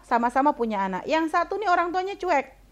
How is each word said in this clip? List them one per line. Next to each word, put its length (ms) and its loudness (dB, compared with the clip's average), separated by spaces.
sama-sama 480 2
punya 320 -2
anak. 240 -6
Yang 240 0
satu 240 -2
nih 160 0
orang 160 2
tuanya 240 -4
cuek. 480 -2